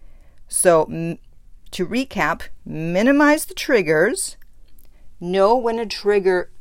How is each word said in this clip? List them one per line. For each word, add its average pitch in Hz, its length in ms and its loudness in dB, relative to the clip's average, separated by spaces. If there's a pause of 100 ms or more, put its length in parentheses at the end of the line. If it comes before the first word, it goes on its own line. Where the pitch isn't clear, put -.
(480)
So 170 360 4
m-, 165 340 -6 (540)
to 180 160 -6
recap, 196 560 -2 (200)
minimize 233 800 2
the - 100 -14
triggers, 202 840 0 (840)
know 196 380 4
when 226 220 -2
a 233 60 -4
trigger 190 760 0